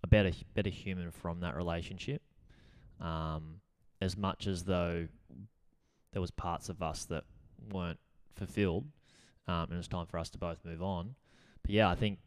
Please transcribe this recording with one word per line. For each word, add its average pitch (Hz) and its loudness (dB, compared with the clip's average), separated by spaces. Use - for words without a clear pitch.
a - -4
better, 95 10
better 98 2
human 90 -4
from 85 -6
that 87 -2
relationship." 87 -4
Um, 80 -4
as 92 0
much 101 -2
as 90 -2
though 85 2
there 101 -2
was 87 0
parts - -4
of 87 -6
us 78 -2
that 78 -4
weren't 90 -4
fulfilled, 101 2
um, 85 0
and 82 -6
it - -2
was 87 -6
time 87 -2
for 87 -4
us 82 -4
to - -14
both 85 -6
move 82 -8
on. 95 -2
But - -2
yeah, 104 8
I 87 4
think 104 0